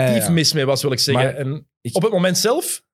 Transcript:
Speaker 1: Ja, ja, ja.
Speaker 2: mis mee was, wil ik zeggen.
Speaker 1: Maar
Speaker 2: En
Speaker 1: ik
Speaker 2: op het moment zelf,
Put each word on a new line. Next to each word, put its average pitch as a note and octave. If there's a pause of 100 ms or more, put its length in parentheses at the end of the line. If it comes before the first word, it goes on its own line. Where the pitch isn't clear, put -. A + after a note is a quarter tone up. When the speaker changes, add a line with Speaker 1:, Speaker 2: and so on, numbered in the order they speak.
Speaker 1:
Ja, B2+
ja, -
ja. -
Speaker 2:
mis E3
mee C#3+
was, C3+
wil C#3+
ik B2
zeggen. B2+
Speaker 1:
Maar C3+
Speaker 2:
En C#3 (140)
Speaker 1:
ik A#2+
Speaker 2:
op F#3+
het A3
moment F#3
zelf, - (100)